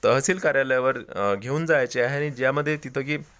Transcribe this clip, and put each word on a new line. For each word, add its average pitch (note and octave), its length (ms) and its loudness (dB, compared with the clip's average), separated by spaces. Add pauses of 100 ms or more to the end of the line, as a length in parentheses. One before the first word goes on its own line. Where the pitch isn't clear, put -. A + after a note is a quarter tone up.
तहसील C#3 340 2
कार्यालयावर, C3 580 2 (180)
अ, G2+ 200 0
घेऊन C3 320 -4
जायचे B2+ 360 2
आहे C3+ 140 0
आणि D3 140 -4
ज्यामध्ये C#3 540 0
तिथं C3+ 160 -6
की C#3+ 180 -4 (220)